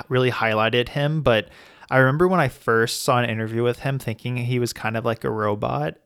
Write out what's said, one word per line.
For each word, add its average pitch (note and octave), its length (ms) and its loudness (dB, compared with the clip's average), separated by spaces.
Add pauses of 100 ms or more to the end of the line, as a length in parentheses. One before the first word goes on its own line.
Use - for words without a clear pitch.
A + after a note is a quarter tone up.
really B2+ 240 2
highlighted A2+ 560 0
him. D3 340 -2
But A#2 280 2 (420)
I C3 60 2
remember C3+ 280 4
when F#3 140 2
I C#3+ 80 2
first A#2 560 0
saw B2+ 160 2
an A#2+ 100 0
interview A2+ 340 -2
with A#2+ 160 0
him C3+ 200 -4
thinking B2 380 -6
he B2 220 -2
was A#2+ 120 0
kind A2 240 -6
of A2+ 80 -4
like A2+ 220 -2
a B2+ 40 -2
robot, A2+ 760 -2